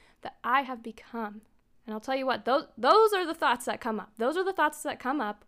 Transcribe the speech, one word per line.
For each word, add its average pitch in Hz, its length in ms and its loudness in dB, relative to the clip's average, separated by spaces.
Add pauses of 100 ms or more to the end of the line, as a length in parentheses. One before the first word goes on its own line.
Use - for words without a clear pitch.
(220)
that - 200 -14
I 254 200 0
have 247 200 -8
become. 220 600 -10 (420)
And 220 80 -10
I'll 220 80 -8
tell 269 160 -4
you 269 80 -2
what, 226 200 0
those, 269 220 2 (120)
those 403 340 6
are 370 140 0
the 320 80 -4
thoughts 254 320 0
that 214 140 -4
come 220 200 -4
up. - 160 -14
Those 254 200 -2
are 370 80 0
the 381 80 -2
thoughts 311 320 0
that 285 160 -6
come 277 200 -2
up 208 280 -6